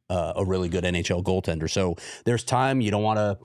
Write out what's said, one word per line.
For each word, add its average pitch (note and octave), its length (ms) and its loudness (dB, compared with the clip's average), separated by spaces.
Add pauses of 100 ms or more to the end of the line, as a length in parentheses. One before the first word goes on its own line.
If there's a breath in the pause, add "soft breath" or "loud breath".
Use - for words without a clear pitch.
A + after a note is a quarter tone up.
uh, E2+ 280 -2
a G2 80 0
really F#2 260 0
good F2+ 160 0
N F2 80 2
H F2+ 160 -2
L F2+ 120 0
goaltender. F2+ 480 0
So F2+ 260 0 (280 loud breath)
there's A#2 180 2
time. C3 380 2
You G#2+ 100 2
don't G#2 120 2
wanna, G#2+ 420 2